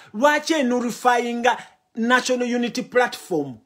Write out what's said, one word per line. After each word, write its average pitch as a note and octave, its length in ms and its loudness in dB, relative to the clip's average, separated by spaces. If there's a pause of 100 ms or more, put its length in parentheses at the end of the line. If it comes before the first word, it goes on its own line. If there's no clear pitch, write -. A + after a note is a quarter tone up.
(160)
lwaki D4 380 2
enurifyinga A#3+ 1040 0 (360)
National B3 600 0
Unity A#3+ 280 -4
Platform. F3+ 720 -2 (120)